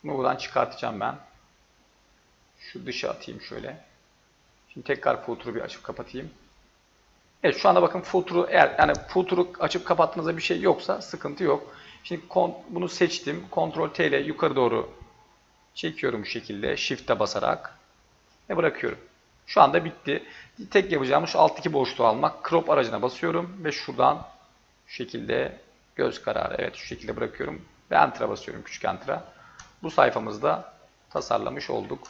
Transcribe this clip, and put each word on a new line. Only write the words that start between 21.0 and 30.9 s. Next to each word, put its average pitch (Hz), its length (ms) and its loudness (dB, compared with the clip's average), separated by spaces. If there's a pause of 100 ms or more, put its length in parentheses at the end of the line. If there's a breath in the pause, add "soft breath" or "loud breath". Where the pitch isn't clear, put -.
şu 165 100 0
alttaki 160 340 4
boşluğu 127 320 2
almak. 127 440 2
Crop 165 200 2
aracına 117 320 4
basıyorum 170 640 -4
ve 143 80 -2
şuradan 139 560 2 (600)
şu - 60 -18
şekilde 120 680 -4 (340)
göz 127 260 -2
kararı. - 380 -2
Evet, - 160 -4
şu - 100 -14
şekilde 117 300 -10
bırakıyorum. 135 500 -8 (260)
Ve - 40 2
Enter'a 127 340 4
basıyorum, - 340 -10
küçük - 220 -12
Enter'a. 139 480 -6 (500 loud breath)
Bu 165 80 -8
sayfamızda 120 840 0 (360)